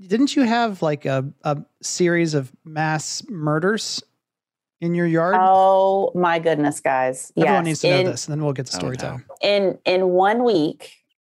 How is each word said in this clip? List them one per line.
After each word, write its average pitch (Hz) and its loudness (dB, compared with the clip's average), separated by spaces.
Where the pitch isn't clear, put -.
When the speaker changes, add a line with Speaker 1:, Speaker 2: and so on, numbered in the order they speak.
Speaker 1:
didn't 226 0
you 285 2
have, 226 0
like, 151 -2
a, 135 -2
a 151 -2
series 170 0
of 135 -2
mass 156 -4
murders 170 -2
in 170 -2
your 175 0
yard? 165 2
Speaker 2:
Oh 190 4
my 175 0
goodness, 151 0
guys. 131 -2
Speaker 1:
Everyone 156 2
Speaker 2:
Yes. - -
Speaker 1:
needs 156 -4
to 175 2
know 180 4
Speaker 2:
In 180 2
Speaker 1:
this, - -6
and 156 -8
then 151 -4
we'll 147 -2
get 131 -6
to - -10
Speaker 3:
Oh, 90 -8
Speaker 1:
story - -6
Speaker 3:
no. 127 -8
Speaker 1:
time. 127 -12
Speaker 2:
in, 202 0
in 185 2
one 196 2
week 180 -2